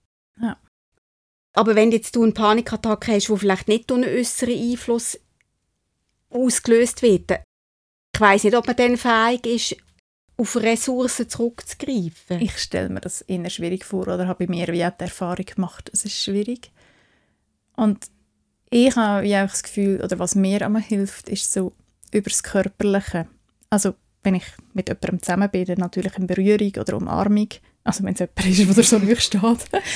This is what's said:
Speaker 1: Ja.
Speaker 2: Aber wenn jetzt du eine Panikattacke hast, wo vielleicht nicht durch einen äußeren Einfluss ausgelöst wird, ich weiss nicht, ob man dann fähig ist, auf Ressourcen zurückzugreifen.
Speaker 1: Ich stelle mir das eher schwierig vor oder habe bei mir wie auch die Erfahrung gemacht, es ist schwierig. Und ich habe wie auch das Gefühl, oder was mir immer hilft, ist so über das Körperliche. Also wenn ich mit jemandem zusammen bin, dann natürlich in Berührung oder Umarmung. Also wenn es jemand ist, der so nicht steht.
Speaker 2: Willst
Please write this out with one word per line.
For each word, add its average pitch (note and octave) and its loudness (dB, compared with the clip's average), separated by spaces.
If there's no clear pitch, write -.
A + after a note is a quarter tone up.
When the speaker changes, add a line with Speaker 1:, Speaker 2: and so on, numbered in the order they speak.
Speaker 1:
Ja. A3+ -4
Speaker 2:
Aber G#3+ 4
wenn A3 6
jetzt A3 0
du A#3 2
eine A3 4
Panikattacke A3 0
hast, G3+ 0
wo G#3+ 2
vielleicht F#3+ 0
nicht A3+ 0
durch B3+ 2
einen A#3+ 0
äußeren A#3+ -2
Einfluss A#3 -4
ausgelöst A#3+ 2
wird, G3 4
ich - -4
weiss G3+ 6
nicht, G#3 4
ob A#3+ 0
man A#3+ 0
dann B3 2
fähig A#3 0
ist, A#3 -2
auf A3+ -2
Ressourcen A#3+ 0
zurückzugreifen. A3+ -6
Speaker 1:
Ich - -2
stelle - -4
mir F#3+ -8
das - -10
eher F3+ -6
schwierig F3+ -6
vor F#3+ -6
oder F3+ -2
habe F3+ -4
bei F3+ -2
mir F3 -4
wie E3+ 0
auch F3+ -2
die - -10
Erfahrung F3+ -6
gemacht, - -10
es - -4
ist - -8
schwierig. G#3 -6
Und G#3+ 0
ich B3 4
habe G3+ 2
wie G3+ 2
auch G3 4
das - -6
Gefühl, G3 -2
oder F3+ -4
was F3+ -2
mir G3 2
immer G#3+ 0
hilft, G3+ -4
ist - -4
so F#3 -2
über G#3 0
das - -2
Körperliche. G3 -2
Also G3+ 2
wenn F#3+ 2
ich F3+ -4
mit F#3 -4
jemandem F#3 -4
zusammen F#3+ 0
bin, F#3 -2
dann F3+ -4
natürlich F#3 -4
in F#3 -2
Berührung G3 2
oder - -4
Umarmung. G#3 0
Also G3+ -2
wenn F#3+ -2
es - -4
jemand F3+ -4
ist, F#3+ 4
der A3+ 10
so G#3+ 6
nicht A3+ 2
steht. - 0
Speaker 2:
Willst A#3 0